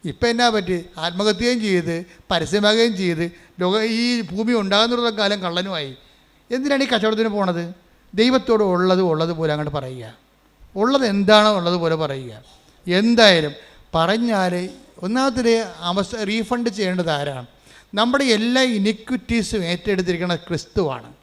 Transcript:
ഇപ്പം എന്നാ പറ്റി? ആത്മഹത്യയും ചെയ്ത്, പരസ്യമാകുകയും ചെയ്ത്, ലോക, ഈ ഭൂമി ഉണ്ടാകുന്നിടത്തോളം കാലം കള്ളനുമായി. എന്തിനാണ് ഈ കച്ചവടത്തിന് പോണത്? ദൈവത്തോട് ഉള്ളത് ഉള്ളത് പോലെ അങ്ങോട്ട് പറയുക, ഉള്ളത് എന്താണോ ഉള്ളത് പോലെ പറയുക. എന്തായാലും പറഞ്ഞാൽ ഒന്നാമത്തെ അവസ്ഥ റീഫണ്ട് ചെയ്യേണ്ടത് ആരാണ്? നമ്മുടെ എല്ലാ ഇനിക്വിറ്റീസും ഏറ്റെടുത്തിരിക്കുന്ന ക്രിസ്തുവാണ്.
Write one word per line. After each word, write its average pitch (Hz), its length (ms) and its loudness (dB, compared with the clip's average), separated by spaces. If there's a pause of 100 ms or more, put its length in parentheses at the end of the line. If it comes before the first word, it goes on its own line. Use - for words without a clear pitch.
ഇപ്പം - 220 -2
എന്നാ 240 240 2
പറ്റി? 180 300 -2 (180)
ആത്മഹത്യയും 208 640 0
ചെയ്ത്, 170 380 -2 (260)
പരസ്യമാകുകയും 208 640 2
ചെയ്ത്, 170 340 -2 (300)
ലോക, 185 140 2 (260)
ഈ 240 200 0
ഭൂമി 208 400 -2
ഉണ്ടാകുന്നിടത്തോളം 226 560 0
കാലം 208 280 0
കള്ളനുമായി. 175 460 -4 (600)
എന്തിനാണ് 277 320 0
ഈ 262 80 -2
കച്ചവടത്തിന് 220 440 0
പോണത്? 180 280 -2 (500)
ദൈവത്തോട് 226 500 2 (100)
ഉള്ളത് 185 280 2 (100)
ഉള്ളത് 160 280 0
പോലെ 156 140 0
അങ്ങോട്ട് 147 240 -4
പറയുക, 127 360 -10 (680)
ഉള്ളത് 269 320 2
എന്താണോ 214 360 6 (100)
ഉള്ളത് 175 240 0
പോലെ 160 120 0
പറയുക. 135 380 -6 (680)
എന്തായാലും 208 540 6 (420)
പറഞ്ഞാൽ 185 760 0 (360)
ഒന്നാമത്തെ 233 600 0 (240)
അവസ്ഥ 196 260 -2 (140)
റീഫണ്ട് 233 400 -2
ചെയ്യേണ്ടത് 185 500 -2
ആരാണ്? 135 260 -8 (540)
നമ്മുടെ 254 260 2 (120)
എല്ലാ 240 240 2
ഇനിക്വിറ്റീസും 226 1000 -2 (100)
ഏറ്റെടുത്തിരിക്കുന്ന 180 640 -2
ക്രിസ്തുവാണ്. 143 720 -4 (140)